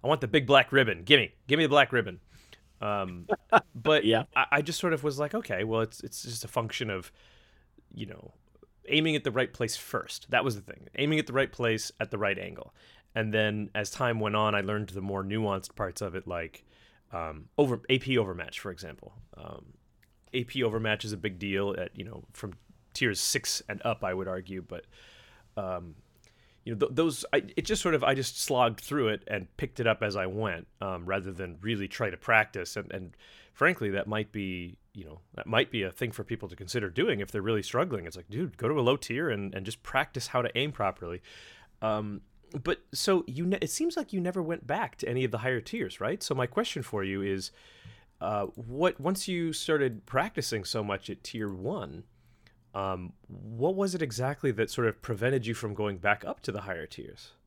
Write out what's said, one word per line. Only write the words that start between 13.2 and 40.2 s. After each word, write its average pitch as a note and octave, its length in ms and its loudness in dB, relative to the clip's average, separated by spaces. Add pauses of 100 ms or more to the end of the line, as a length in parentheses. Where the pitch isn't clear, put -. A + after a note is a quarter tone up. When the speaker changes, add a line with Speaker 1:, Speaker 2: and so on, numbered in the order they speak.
Speaker 1:
then G#2+ 400 2
as G#2 160 -2
time A#2+ 300 0
went G#2+ 160 2
on, G#2+ 180 4
I G2+ 80 2
learned G#2 280 -2
the F#2+ 120 -6
more G2 220 -2
nuanced G2 520 -2
parts F#2 260 -4
of F#2 120 -4
it, F#2 140 -6
like, E2+ 360 -6 (480)
um, D#2+ 360 -8 (100)
over, C3 220 4 (100)
A C3 100 8
P C3 180 2
overmatch, F#2 420 -2
for G2+ 120 -6
example. - 420 -14 (220)
Um, - 380 -14 (600)
A B2+ 100 0
P B2+ 200 -2
overmatch A2 400 2
is G#2+ 80 -4
a G#2+ 60 -4
big F#2+ 200 -4
deal G2 400 0
at, - 180 -8
you - 80 -8
know, E2+ 200 -12 (100)
from G2 200 -10 (400)
tiers A2+ 260 2
six - 480 -2
and G2+ 160 -8
up, A2+ 200 0
I F#2 100 0
would F#2 140 -4
argue, F#2 340 -6
but, E2+ 240 -12 (680)
um, F2+ 400 -6 (680)
you A#2 100 -4
know, G#2 60 -6
th-, D3 160 2
those, D#3+ 360 2
I, - 120 4 (120)
it D#3+ 100 0
just G#3 160 0
sort E3 140 4
of, C3 80 2
I C#3 100 6
just C3 280 -2
slogged A#2+ 380 4
through C#3 280 0
it G#2+ 200 -2
and G2+ 200 -4 (100)
picked - 220 -6
it A#2 80 2
up A2 140 4
as G#2 140 0
I F#2+ 100 0
went, F#2+ 420 -4 (140)
um, F#2 240 -4
rather F#2+ 260 -2
than F2 300 -8
really G2+ 260 -2
try G#2+ 220 -4
to F2 80 -8
practice. A2 580 2
And, G2+ 160 -6
and F#2 240 -10 (380)
frankly, C#3+ 360 2
that G2 180 -2
might G#2+ 240 -2
be, F2+ 460 -6 (160)
you F#2+ 120 -14
know, D#2 140 -16 (140)
that - 120 -8
might A2 240 2
be G#2+ 140 -2
a F#2 80 -4
thing A#2 200 -4
for G#2 120 -10
people G#2+ 240 -8
to F2 80 -14
consider G2+ 340 -4
doing B2+ 300 0
if G2 120 -6
they're G#2 100 -2
really G#2+ 220 0
struggling. A#2+ 420 -2
It's E2 100 -12
like, F2+ 140 -16
dude, C3 280 -6
go A2+ 100 -2
to D3 120 0
a - 20 2
low B2 160 6
tier C#3 320 -4
and, G2+ 240 -2
and F#2+ 120 -6
just - 160 -10
practice - 460 -2